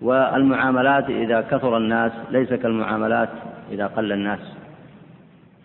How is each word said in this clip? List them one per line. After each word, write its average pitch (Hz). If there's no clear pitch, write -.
والمعاملات 131
إذا 113
كثر 127
الناس 113
ليس 127
كالمعاملات 113
إذا 101
قل 107
الناس، 101